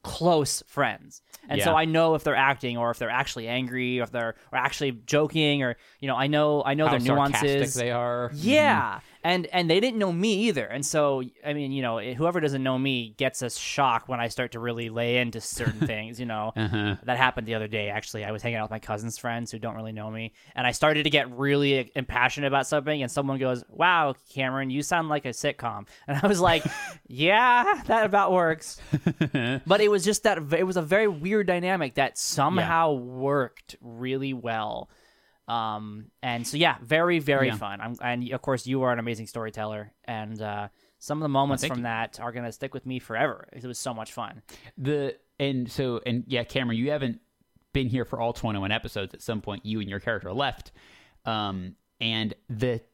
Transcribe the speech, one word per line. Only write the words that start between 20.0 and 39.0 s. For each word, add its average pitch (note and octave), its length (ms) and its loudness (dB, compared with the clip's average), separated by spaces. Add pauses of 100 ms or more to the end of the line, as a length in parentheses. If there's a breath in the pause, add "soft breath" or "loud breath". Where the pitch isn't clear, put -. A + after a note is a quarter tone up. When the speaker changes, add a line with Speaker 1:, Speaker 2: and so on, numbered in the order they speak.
Speaker 1:
me. A2 220 -10 (220 soft breath)
And B2 120 0
I B2 40 4
started D3+ 320 4
to D#3 60 2
get C3+ 220 2
really C#3 640 2
impassioned B2+ 500 2
about C3+ 220 2
something. D3 340 0
And A#2+ 80 -2
someone C3+ 300 -2
goes, B2+ 300 0
"Wow, E3 460 2 (180)
Cameron, C3+ 380 -2
you C#3+ 100 -2
sound E3 260 0
like D3+ 180 -2
a B2+ 40 -4
sitcom." A#2 580 -4 (180 loud breath)
And C#3 160 -2
I - 60 4
was F#3+ 140 4
like, E3 240 4 (200)
Speaker 2:
<laughs> - 220 -16
Speaker 1:
"Yeah, B3 760 4
that A3 200 4
about F#3+ 280 4
works." E3 480 0 (100)
Speaker 2:
<laughs> D3+ 400 0 (340)
Speaker 1:
But G3 140 6
it G#3 100 6
was G3 140 2
just G3+ 200 0
that, G3 180 4
v-, D3+ 160 0
it F3+ 100 4
was F3+ 80 -4
a F3 60 2
very F#3+ 260 4
weird F#3+ 400 0
dynamic F3+ 480 0
that C3+ 160 2
Speaker 2:
Yeah. - 40 -20
Speaker 1:
somehow E3 760 2
worked B2+ 840 -2
really C3 540 -4
well. A2+ 560 -4 (580 soft breath)
Um, G#2+ 580 -4 (160)
and A#2+ 260 -4
so, D3 100 -4
yeah, D#3 240 4
very, E3 380 4
very C3+ 280 4
Speaker 2:
Yeah. B2+ 100 0
Speaker 1:
fun. G2+ 240 -6
I'm, A#2 200 -8
and B2 300 -2
of B2+ 100 -4
course, C3 240 -2
you C3 180 0
are B2 100 4
an A#2 60 0
amazing A2+ 280 -6